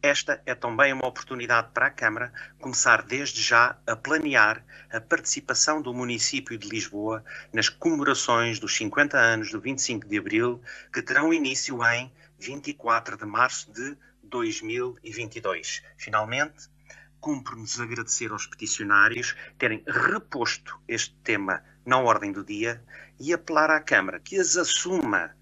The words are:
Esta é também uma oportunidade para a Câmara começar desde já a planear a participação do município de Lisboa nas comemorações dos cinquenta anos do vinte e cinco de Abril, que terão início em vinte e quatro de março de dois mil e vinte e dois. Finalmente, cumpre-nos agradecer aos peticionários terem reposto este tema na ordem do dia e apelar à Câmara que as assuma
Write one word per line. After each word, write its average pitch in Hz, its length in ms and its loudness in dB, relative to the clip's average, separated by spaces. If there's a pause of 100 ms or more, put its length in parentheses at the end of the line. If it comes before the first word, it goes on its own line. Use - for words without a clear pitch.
Esta 143 440 0
é 127 80 -4
também 123 380 2
uma 131 160 -2
oportunidade 120 640 0
para 120 120 2
a 139 40 2
Câmara 120 440 -2 (260)
começar 120 440 4
desde 135 380 -4
já 120 360 4 (100)
a 117 80 0
planear 135 640 2 (300)
a 113 80 -4
participação 151 840 0
do 127 120 -6
município 120 640 -4
de 104 100 -10
Lisboa 107 560 -4 (300)
nas 107 160 2
comemorações 131 880 2
dos 104 160 -4
cinquenta 143 420 0
anos 113 320 4
do 110 120 -6
vinte 135 160 -4
e - 40 -4
cinco 110 240 -4
de 104 120 -2
Abril, 113 440 0 (300)
que 127 100 -2
terão 147 320 2
início 135 520 -2
em 120 260 2 (260)
vinte 143 300 -10
e 147 60 -8
quatro 113 420 -2
de 110 100 -12
março 113 460 0
de 139 260 -10 (240)
dois 113 400 -4
mil 120 400 -4
e 113 80 -16
vinte 113 280 -10
e 110 40 -12
dois. 92 400 -4 (160)
Finalmente, 117 720 -2 (520)
cumpre-nos 120 580 -6
agradecer 117 500 -4
aos 104 160 -6
peticionários 110 880 2 (240)
terem 110 300 -2
reposto - 1000 -2
este - 380 -4
tema 98 400 -2 (220)
na 127 120 4
ordem 104 360 2
do 98 100 -8
dia 113 400 -6 (340)
e 143 140 -4
apelar 160 400 2
à 156 80 4
Câmara 95 400 0
que - 180 -4
as 180 200 2
assuma 143 840 0